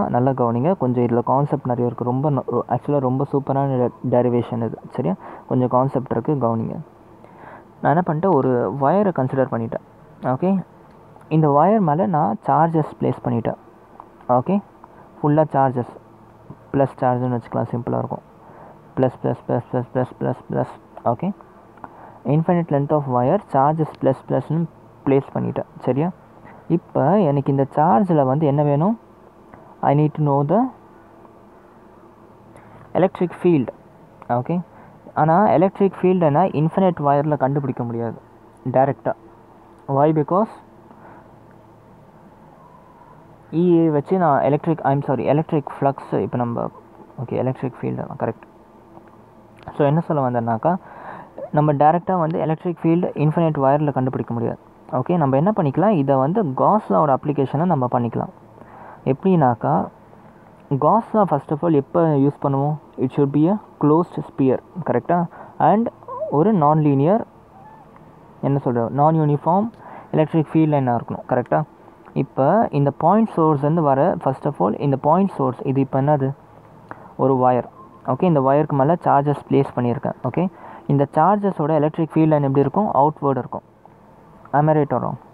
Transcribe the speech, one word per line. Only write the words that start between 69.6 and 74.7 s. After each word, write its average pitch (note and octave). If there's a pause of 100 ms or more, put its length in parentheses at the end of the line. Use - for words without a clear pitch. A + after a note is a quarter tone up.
electric D#3
field D#3
line-ஆ B2+
இருக்கணும், -
கரெக்டா? B2+ (640)
இப்போ C3+ (320)
இந்த C#3 (120)
point G#3
source D#3
வந்து E3
வர, C3+ (240)
first C3
of -
all G#3+ (120)